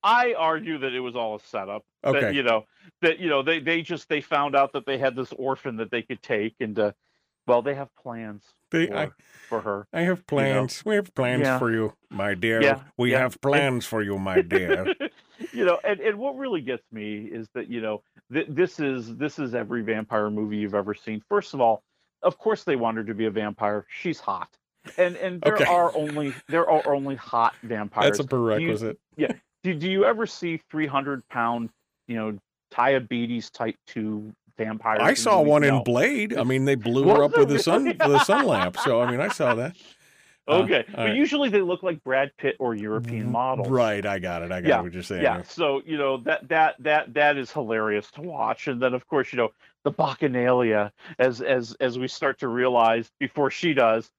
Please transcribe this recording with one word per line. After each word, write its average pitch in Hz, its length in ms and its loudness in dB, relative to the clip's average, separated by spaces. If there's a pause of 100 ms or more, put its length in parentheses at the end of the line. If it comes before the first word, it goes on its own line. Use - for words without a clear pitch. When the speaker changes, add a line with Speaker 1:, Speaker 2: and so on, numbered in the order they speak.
Speaker 1:
I 240 320 4
argue 160 440 -2
that 135 140 -4
it 127 80 -4
was 123 160 -6
all 113 200 -4
a 104 40 -12
setup. 101 440 -8 (180)
That, 135 140 2
Speaker 2:
Okay. 120 160 0
Speaker 1:
you 139 100 -2
know, 113 240 2 (360)
that, 165 160 4
you 180 100 -2
know, 139 140 2
they, 160 180 0
they 165 220 -2
just, 156 260 -10
they 151 120 0
found 143 340 0
out 139 200 4
that 139 120 -6
they 135 120 -2
had 131 180 0
this 127 200 -8
orphan 131 420 -6
that 113 120 -6
they 117 120 -4
could 113 200 -10
take, 113 380 -2
and, 107 180 -4
uh, 104 140 2 (540)
well, 120 160 4
they 139 120 -4
have 139 220 -10
plans 113 460 -14 (280)
Speaker 2:
They, 165 160 0
Speaker 1:
for, - 100 -6
Speaker 2:
I, 151 120 -4 (400)
Speaker 1:
for 113 140 -4
her, 104 300 -4
Speaker 2:
I 165 100 -4
have 180 160 0
Speaker 1:
you - 180 -6
know? 139 60 2
Speaker 2:
plans. 135 420 -2
We 214 100 0
have 202 200 -2
plans 127 280 0
Speaker 1:
Yeah. 131 160 2
Speaker 2:
for 123 140 0
you, 110 220 -2 (160)
my 101 240 -4
dear. 113 280 2
Speaker 1:
Yeah, 139 180 4 (160)
Speaker 2:
We 123 160 2
Speaker 1:
yeah. 131 60 4
Speaker 2:
have 127 220 -2
plans 139 460 0
for 113 160 -2
you, 101 160 -2
my 95 240 0
dear. - 580 0
Speaker 1:
<laughs> 277 40 -6 (480)
You 233 120 -2
know, 175 180 4
and, 208 160 -2
and 208 180 -2
what 262 220 -6
really 247 220 -4
gets 123 320 -8
me 107 320 -10
is 110 300 -12
that, 123 140 -8
you 117 120 -8
know, 107 220 -6 (300)
th-, 156 160 -2
this 165 300 -2
is, 127 380 -4
this 143 240 -6
is 127 120 -6
every 117 300 -4
vampire 107 480 -2
movie 107 280 -4
you've 104 180 -2
ever 101 180 -2
seen. 107 340 -8
First - 260 -2
of 139 60 -4
all, 113 220 2 (400)
of 180 160 0
course - 240 0
they 147 140 0
want 113 220 0
her 110 60 -4
to 110 100 -6
be 110 120 -2
a 107 60 0
vampire. 104 560 -2
She's - 320 -6
hot. - 280 -6 (480)
And, 180 200 2
and 180 260 -6
there 156 140 4
Speaker 2:
Okay. 156 80 4
Speaker 1:
are 175 320 4
only, 151 360 -2 (160)
there 165 220 2
are 151 240 4
only 139 220 -4
hot 117 380 0 (100)
vampires. 107 520 0
Speaker 2:
That's - 40 -2
a - 20 -2
Speaker 1:
Do 131 140 -2
you 120 80 2
Speaker 2:
prerequisite. 110 540 0 (180)
Speaker 1:
yeah. 151 160 0 (320)
Do, 180 100 0
do 165 160 -4
you 196 140 2
ever 226 200 2
see 165 360 -8 (100)
three 156 160 -2
hundred 139 420 -4
pound, 117 400 -2 (380)
you 120 100 -8
know, 107 220 -6 (320)
diabetes 120 800 0
type 117 260 -6 (120)
two 107 440 -8 (240)
vampires 110 460 -2
Speaker 2:
I 139 80 4
Speaker 1:
in 269 60 2
Speaker 2:
saw 214 220 4
Speaker 1:
movies? 151 120 6
Speaker 2:
one 147 140 6
in 139 100 6
Speaker 1:
No. 127 80 2
Speaker 2:
Blade. 127 560 0
I 117 60 0
mean, 131 200 2
they 139 120 4
blew 120 300 0
Speaker 1:
Was 139 100 8
Speaker 2:
her 143 80 6
up 147 80 2
Speaker 1:
there 151 120 8
Speaker 2:
with 139 120 2
a - 20 4
sun, 208 260 2
Speaker 1:
really? - 140 -2
Speaker 2:
with 143 240 6
a - 20 4
sun 262 220 4
lamp. 98 320 0
So, 120 240 2
I 123 80 0
mean, 120 100 -2
I 180 80 -2
saw 123 280 0
that. 131 160 -4 (760)
Uh, 147 100 4
Speaker 1:
Okay, 175 320 2
Speaker 2:
all 208 80 -18
Speaker 1:
but - 100 -8
Speaker 2:
right. 214 100 0
Speaker 1:
usually 285 320 2
they 202 140 2
look 175 200 -2
like 175 220 -6
Brad 135 320 0
Pitt 135 220 -2
or 123 160 -2
European 110 540 -4
Speaker 2:
R-, - 40 -4
Speaker 1:
models. 127 380 -2
Speaker 2:
right, 110 340 2
I 101 140 -2
got 87 240 -4
it. 87 100 -6
I 92 80 -4
got 117 80 0
Speaker 1:
Yeah, 120 140 4
Speaker 2:
what 87 100 -8
you're 90 100 -10
saying 98 200 -4
Speaker 1:
yeah. 123 140 2
Speaker 2:
here. 90 120 -10
Speaker 1:
So, 143 380 -2
you 156 100 -6
know, 135 220 0
that, 147 320 -2
that, 160 300 4
that, 151 340 0
that 147 240 4
is 127 120 -6
hilarious 110 600 -2
to - 100 -18
watch. 143 480 -4
And 127 100 -4
then, 127 140 2
of 123 160 -6
course, 135 240 0
you 127 60 -4
know, 113 140 0 (320)
the 147 60 2
Bacchanalia, 123 1040 0 (260)
as, 123 220 2
as, 120 400 -2
as 127 180 0
we 127 100 -4
start 135 320 -4
to 135 80 -4
realize 117 680 4
before 143 320 0
she 170 220 -2
does 117 460 2